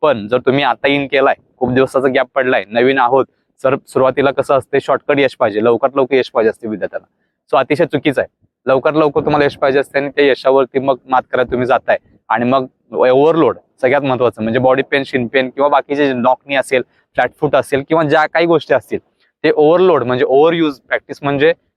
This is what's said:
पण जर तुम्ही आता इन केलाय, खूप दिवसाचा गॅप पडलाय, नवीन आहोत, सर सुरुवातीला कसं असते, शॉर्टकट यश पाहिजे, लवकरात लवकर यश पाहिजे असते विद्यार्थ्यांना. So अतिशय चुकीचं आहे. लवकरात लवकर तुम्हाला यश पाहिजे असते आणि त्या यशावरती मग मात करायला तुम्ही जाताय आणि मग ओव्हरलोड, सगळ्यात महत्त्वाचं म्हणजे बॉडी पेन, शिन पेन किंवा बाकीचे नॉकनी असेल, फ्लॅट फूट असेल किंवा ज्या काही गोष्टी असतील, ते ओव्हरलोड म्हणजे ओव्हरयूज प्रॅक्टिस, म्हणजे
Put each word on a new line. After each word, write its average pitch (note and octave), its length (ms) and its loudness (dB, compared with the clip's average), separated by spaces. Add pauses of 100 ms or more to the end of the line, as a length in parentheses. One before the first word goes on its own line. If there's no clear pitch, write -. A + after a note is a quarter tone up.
पण A#2+ 280 0
जर B2 100 0
तुम्ही C3+ 260 0
आता C3+ 240 -2
इन C#3 180 0
केलाय, C3+ 280 0 (220)
खूप B2+ 160 -4
दिवसाचा C3 360 0
गॅप C3 260 0
पडलाय, B2+ 340 -2
नवीन B2 300 0
आहोत, B2 260 2 (380)
सर C3 140 0 (100)
सुरुवातीला C3 440 0
कसं C#3 280 0
असते, C3+ 220 -2
शॉर्टकट C#3+ 380 -2
यश C3+ 180 0
पाहिजे, G#2+ 280 0
लवकरात A#2+ 320 0
लवकर C3+ 180 0
यश B2+ 160 0
पाहिजे A2 200 0
असते A2+ 180 -8
विद्यार्थ्यांना. F#2 440 -10 (400)
So D3 80 2
अतिशय D3 260 0
चुकीचं C#3 360 -2
आहे. - 240 -16 (200)
लवकरात C3+ 300 0
लवकर D3+ 240 0
तुम्हाला D3 240 0
यश C#3+ 120 -2
पाहिजे C#3 220 0
असते C#3 200 -4
आणि C#3+ 100 -4
त्या C#3+ 160 0
यशावरती C3+ 540 0
मग C3 180 0 (120)
मात B2+ 140 0 (100)
करायला B2+ 180 -2
तुम्ही B2 160 -2
जाताय A#2 300 0 (320)
आणि A2+ 160 -2
मग C3 220 0 (260)
ओव्हरलोड, C3 680 2 (220)
सगळ्यात C3+ 220 0
महत्त्वाचं B2 400 -2
म्हणजे A2+ 160 -2
बॉडी C3 240 2
पेन, C#3 220 -4
शिन B2+ 220 -4
पेन B2+ 240 -2
किंवा C#3 180 -2
बाकीचे C#3+ 440 0
नॉकनी B2+ 420 -2
असेल, C3 280 -2 (320)
फ्लॅट B2 160 -2 (100)
फूट D3 140 -2
असेल C3+ 340 -2
किंवा D#3+ 140 0
ज्या D#3 240 0
काही E3 200 0
गोष्टी D#3+ 280 0
असतील, A2+ 240 -4 (460)
ते D#3 60 2
ओव्हरलोड D#3 540 4
म्हणजे B2 200 -2
ओव्हरयूज D#3 560 0
प्रॅक्टिस, - 420 -8
म्हणजे C#3+ 300 0 (240)